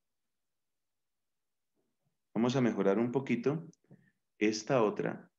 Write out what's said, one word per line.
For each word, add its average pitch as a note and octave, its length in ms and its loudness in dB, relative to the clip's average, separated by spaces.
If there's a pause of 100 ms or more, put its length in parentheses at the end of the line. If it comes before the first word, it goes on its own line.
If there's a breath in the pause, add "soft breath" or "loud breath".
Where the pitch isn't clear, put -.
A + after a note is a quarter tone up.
(2250)
Vamos B2 200 2
a C3+ 60 2
mejorar G2 380 2
un A#2+ 120 0
poquito C3 560 -2 (720 soft breath)
esta A2 460 0
otra. - 560 -4